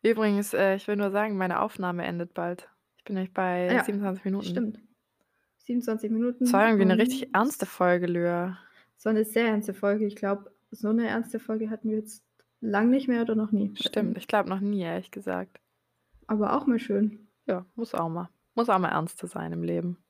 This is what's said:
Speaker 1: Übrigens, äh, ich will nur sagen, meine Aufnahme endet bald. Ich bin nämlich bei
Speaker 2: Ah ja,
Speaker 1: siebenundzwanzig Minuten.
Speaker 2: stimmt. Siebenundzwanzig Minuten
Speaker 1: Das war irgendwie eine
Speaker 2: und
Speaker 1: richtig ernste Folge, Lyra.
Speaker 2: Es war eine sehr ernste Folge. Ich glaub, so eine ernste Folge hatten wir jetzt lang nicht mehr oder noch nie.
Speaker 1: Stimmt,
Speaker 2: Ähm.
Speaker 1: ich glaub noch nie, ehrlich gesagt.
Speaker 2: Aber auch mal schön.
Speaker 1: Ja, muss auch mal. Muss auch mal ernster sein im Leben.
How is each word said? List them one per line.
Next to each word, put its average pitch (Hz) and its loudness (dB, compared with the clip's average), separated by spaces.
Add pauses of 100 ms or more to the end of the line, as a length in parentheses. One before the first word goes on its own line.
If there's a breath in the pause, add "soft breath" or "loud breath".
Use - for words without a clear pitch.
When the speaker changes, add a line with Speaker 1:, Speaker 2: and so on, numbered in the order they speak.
Speaker 1:
Übrigens, 214 2
äh, 196 4
ich 196 -8
will 208 0
nur 202 0
sagen, 208 0
meine 180 0
Aufnahme 180 -2
endet 175 -6
bald. 175 -6 (300)
Ich - -20
bin 208 -6
nämlich 185 -4
bei 180 0
Speaker 2:
Ah 233 2
ja, 247 2
Speaker 1:
siebenundzwanzig 202 -4
Minuten. 196 -2
Speaker 2:
stimmt. 214 -4 (800)
Siebenundzwanzig 226 -4
Minuten 240 0
Speaker 1:
Das 247 4
war 202 6
irgendwie 214 6
eine 190 6
Speaker 2:
und 220 4
Speaker 1:
richtig 254 0
ernste 226 2
Folge, 180 2
Lyra. 175 0 (400 loud breath)
Speaker 2:
Es - -20
war 214 2
eine 220 2
sehr 226 0
ernste 208 -2
Folge. 208 0
Ich 202 -6
glaub, 202 -4 (200)
so 214 -4
eine 226 2
ernste 226 -4
Folge 220 -4
hatten 220 -6
wir 214 0
jetzt 214 -10 (380)
lang 220 2
nicht 262 2
mehr 233 2
oder 226 0
noch 214 0
nie. 202 0
Speaker 1:
Stimmt, 202 -2
Speaker 2:
Ähm. - -4
Speaker 1:
ich 180 -14
glaub 202 2
noch 190 -4
nie, 202 -2
ehrlich 170 -6
gesagt. 185 -8 (680)
Speaker 2:
Aber 214 0
auch 294 0
mal 240 4
schön. 208 -2 (180)
Speaker 1:
Ja, 180 -2 (120)
muss 226 -6
auch 165 -2
mal. 170 -6 (260)
Muss 233 0
auch 196 4
mal 180 2
ernster 165 -4
sein 170 -8
im 170 -6
Leben. 170 -4 (140)